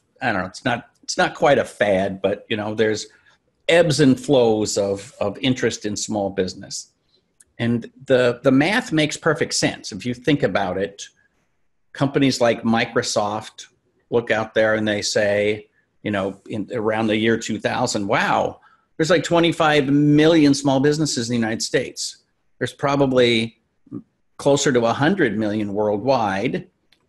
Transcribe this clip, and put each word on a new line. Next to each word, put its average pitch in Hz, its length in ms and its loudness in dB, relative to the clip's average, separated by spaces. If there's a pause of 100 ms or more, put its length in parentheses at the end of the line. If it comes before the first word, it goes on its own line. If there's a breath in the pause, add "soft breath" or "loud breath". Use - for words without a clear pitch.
(220)
I 123 100 0
don't 98 80 -2
know, 92 80 -6
it's - 160 -12
not, 123 240 -4 (140)
it's - 160 -10
not 175 160 0
quite 143 240 4
a 95 80 2
fad, 95 560 0
but, 101 260 -2
you 117 80 -4
know, 104 180 -6
there's 110 340 -2 (600 soft breath)
ebbs 160 320 4
and 131 180 6
flows 113 600 2
of, 98 420 -4
of 101 180 -4
interest 123 460 -2
in 104 120 -6
small 101 340 -4
business. - 640 -8 (680)
And 117 320 -2 (160)
the, 123 360 2
the 135 100 2
math 185 400 0
makes 151 260 0
perfect 151 340 -2
sense. - 400 -4
If 101 140 -10
you 123 80 -6
think 143 280 0
about 95 360 -2
it, - 240 -6 (880)
companies 139 480 0
like 117 220 2
Microsoft 113 1040 -2 (420)
look 117 220 0
out 110 240 -2
there 110 220 2
and 107 120 -2
they 104 140 -2
say, 104 680 0 (340)
you 110 80 -4
know, 98 380 -4
in, 110 240 -8
around 110 360 -2
the 107 80 0
year 113 200 2
two 113 220 -6
thousand, 113 480 -4
"Wow, 135 540 -2 (360 soft breath)
there's, 160 140 0
like, 165 140 2
twenty-five 160 640 2
million 147 680 6
small 135 260 0
businesses 147 480 0
in 123 60 -4
the 120 40 0
United 113 240 -2
States. - 600 -6 (340)
There's 123 140 -6
probably 127 840 2 (800)
closer 139 360 2
to 120 140 2
a 113 60 2
hundred 143 440 0
million 104 380 -4
worldwide. 107 920 -2 (400)